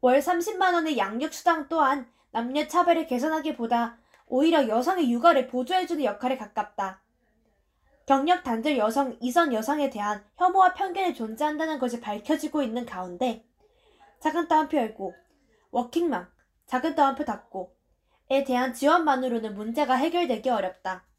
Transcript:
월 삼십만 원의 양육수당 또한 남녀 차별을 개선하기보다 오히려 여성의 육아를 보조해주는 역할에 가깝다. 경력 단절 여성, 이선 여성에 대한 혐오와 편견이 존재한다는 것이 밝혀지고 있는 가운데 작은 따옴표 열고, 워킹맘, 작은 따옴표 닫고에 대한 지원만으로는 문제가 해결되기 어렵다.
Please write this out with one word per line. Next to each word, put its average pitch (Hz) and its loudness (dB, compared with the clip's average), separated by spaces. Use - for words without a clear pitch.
월 254 4
삼십만 359 0
원의 311 0
양육수당 277 -2
또한 285 0
남녀 262 -4
차별을 339 2
개선하기보다 240 -2
오히려 294 4
여성의 262 0
육아를 262 4
보조해주는 339 -2
역할에 254 -2
가깝다. 202 -8
경력 302 2
단절 247 0
여성, 226 0
이선 262 2
여성에 269 0
대한 208 -6
혐오와 370 4
편견이 381 -2
존재한다는 294 -4
것이 240 -4
밝혀지고 285 -4
있는 233 -4
가운데 185 -6
작은 320 -2
따옴표 311 2
열고, 214 -4
워킹맘, 240 -2
작은 277 -2
따옴표 285 2
닫고에 - -6
대한 254 0
지원만으로는 254 2
문제가 233 -2
해결되기 269 0
어렵다. 185 -4